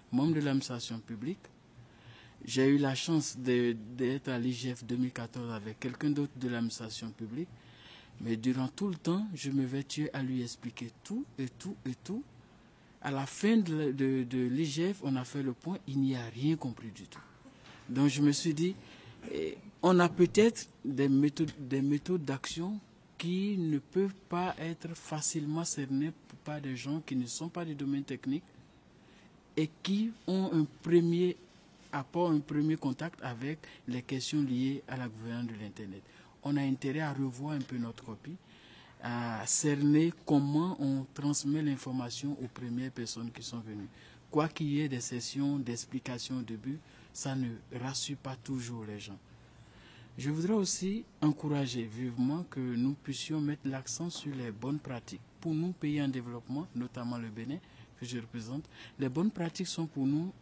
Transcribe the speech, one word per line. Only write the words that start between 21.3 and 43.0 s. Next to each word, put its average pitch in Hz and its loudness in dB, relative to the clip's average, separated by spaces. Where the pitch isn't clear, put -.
des 135 -2
méthodes 147 2
d'action 165 -4
qui 190 0
ne 160 2
peuvent 190 0
pas 175 0
être 165 -6
facilement 151 -2
cernées 139 0
par 151 -6
des 135 -6
gens 139 -4
qui 135 -4
ne 127 0
sont 160 -6
pas 175 -6
du 160 -4
domaine 139 -2
technique 139 -4
et 156 2
qui 208 2
ont 190 2
un 156 6
premier 170 6
apport, 170 0
un 156 6
premier 147 2
contact 151 -4
avec 131 -6
les 123 -4
questions 139 -2
liées 135 0
à 131 -6
la 127 -4
gouvernance 117 -6
de 113 -8
l'Internet. 101 -10
On 143 0
a 143 2
intérêt 135 0
à 151 0
revoir 135 -2
un 143 -2
peu 127 -6
notre 117 -6
copie, 131 -10
à 117 -4
cerner 147 4
comment 151 4
on 135 0
transmet 143 2
l'information 131 -2
aux 123 -4
premières 123 -4
personnes 117 -6